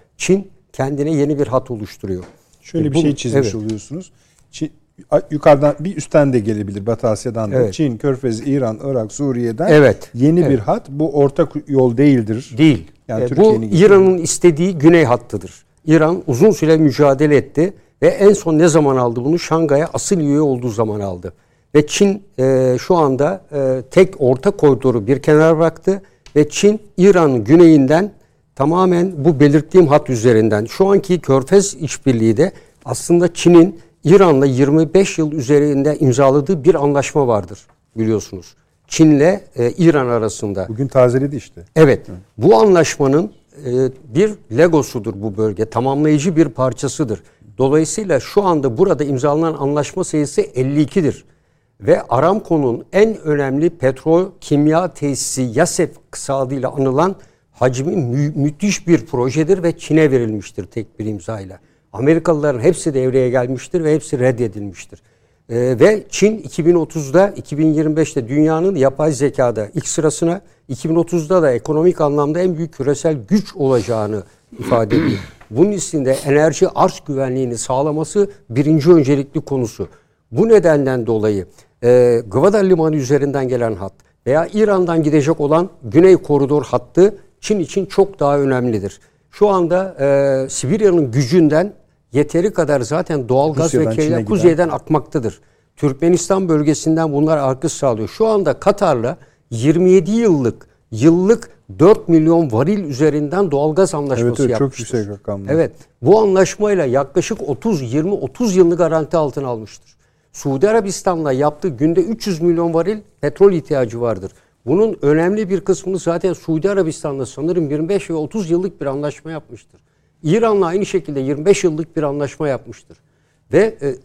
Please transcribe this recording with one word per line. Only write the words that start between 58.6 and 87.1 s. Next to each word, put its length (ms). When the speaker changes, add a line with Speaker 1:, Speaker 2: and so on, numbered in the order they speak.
Speaker 1:
bir 180
projedir 560
ve 160
Çin'e 320
verilmiştir 540
tek 340
bir 80
imzayla. 520
Amerikalıların 680
hepsi 340
devreye 360
gelmiştir 540
ve 100
hepsi 240
reddedilmiştir. 840
Ee, 320
ve 300
Çin 280
iki 280
bin 80
otuzda, 640
iki 220
bin 160
yirmi 220
beşte 320
dünyanın 460
yapay 380
zekada 600
ilk 140
sırasına, 520
iki 220
bin 40
otuzda 480
da 100
ekonomik 480
anlamda 400
en 160
büyük 160
küresel 440
güç 280
olacağını 640
ifade 380
ediyor. 220
Bunun 220
için 320
de 80
enerji 420
arz 380
güvenliğini 520
sağlaması 720
birinci 420
öncelikli 480
konusu. 480
Bu 160
nedenden 580
dolayı, 400
e, 420
Gwadar 380
Limanı 320
üzerinden 520
gelen 260
hat 180
veya 260
İran'dan 500
gidecek 380
olan 300
Güney 340
Koridor 480
hattı 520